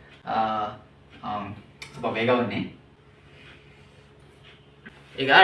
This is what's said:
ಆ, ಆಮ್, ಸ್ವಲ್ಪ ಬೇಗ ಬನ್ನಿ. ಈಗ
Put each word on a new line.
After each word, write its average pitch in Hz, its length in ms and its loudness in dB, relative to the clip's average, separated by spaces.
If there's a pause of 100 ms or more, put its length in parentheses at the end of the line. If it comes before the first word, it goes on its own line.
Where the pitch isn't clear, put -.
(280)
ಆ, 113 60 -4 (960)
ಆಮ್, 101 260 -8 (380)
ಸ್ವಲ್ಪ 117 140 -8
ಬೇಗ 113 240 0
ಬನ್ನಿ. 120 480 -2 (2500)
ಈಗ 135 140 0 (120)